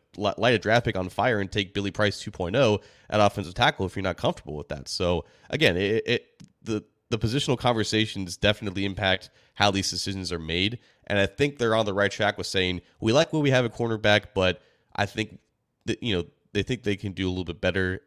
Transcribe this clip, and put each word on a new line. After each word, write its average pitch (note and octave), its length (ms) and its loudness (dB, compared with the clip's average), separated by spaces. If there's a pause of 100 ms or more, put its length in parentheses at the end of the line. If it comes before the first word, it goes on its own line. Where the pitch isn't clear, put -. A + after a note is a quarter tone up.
(160)
li-, G2+ 220 -2
light A#2+ 160 4
a G#2+ 40 2
draft A2 260 2
pick A2+ 120 -2
on F#2 120 -4
fire G#2+ 320 0
and F#2+ 100 -4
take G2+ 240 -4
Billy G2+ 160 -2
Price G#2 300 0
two - 100 -10
point F#2 260 -4
oh A2 240 4 (300)
at G#2+ 100 2
offensive G2 340 2
tackle A#2+ 300 0
if F2+ 120 -6
you're G2 60 -6
not F#2 140 -2
comfortable B2+ 380 -4
with D2 140 -10
that. C#2+ 200 -10
So F2 360 0 (260)
again, C#3 260 2
it, G2+ 300 2
it, - 360 -4 (200)
the, A2 220 -4 (260)
the A#2 80 -2
positional A#2+ 400 -2
conversations G#2+ 800 0
definitely G2+ 480 0
impact F#2+ 460 -2 (240)
how G#2 160 4
these G2 200 0
decisions F#2+ 400 -6
are F2 80 -4
made. F2+ 400 -2 (300)
And G2+ 100 0
I G2 80 4
think C#3+ 320 -2
they're A2+ 160 2
on A2+ 100 2
the G2+ 80 -2
right G2+ 180 2
track G#2 280 0
with F#2 80 -8
saying, F2+ 340 0 (200)
"We A2+ 120 2
like D#3 200 4
what D#3 100 0
we C#3+ 80 2
have B2+ 140 4
at A2+ 100 -4
cornerback, G#2+ 600 2
but F#2 280 0 (320)
I G2+ 120 0
think G#2+ 320 -6 (460)
that, - 180 -2
you A2+ 140 0
know, E2+ 80 -2 (280)
they G2+ 100 0
think B2+ 220 -6
they G2+ 120 0
can G2 160 -6
do F#2+ 140 -2
a F#2 40 0
little F#2 140 -4
bit E2 160 -10
better, F#2 460 0